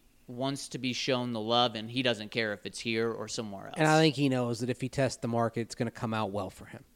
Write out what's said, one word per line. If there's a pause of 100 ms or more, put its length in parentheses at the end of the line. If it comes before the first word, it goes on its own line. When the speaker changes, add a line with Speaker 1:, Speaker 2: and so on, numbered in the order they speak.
(260)
Speaker 1:
wants
to
be
shown
the
love,
and
he
doesn't
care
if
it's
here
or
somewhere
else.
Speaker 2:
And
I
think
he
knows
that
if
he
tests
the
market,
it's
gonna
come
out
well
for
him. (120)